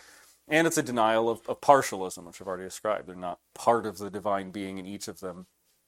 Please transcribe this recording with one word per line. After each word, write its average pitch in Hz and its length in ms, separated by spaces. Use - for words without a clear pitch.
And 160 200
it's 160 120
a 143 40
denial 117 460
of, 110 180
of 123 140
partialism, 95 640
which 85 160
I've 92 60
already 92 160
described. 95 440
They're 90 80
not 90 240
part 117 320
of 98 140
the 101 100
divine 98 420
being 98 280
in 92 80
each 101 200
of 92 120
them. 92 260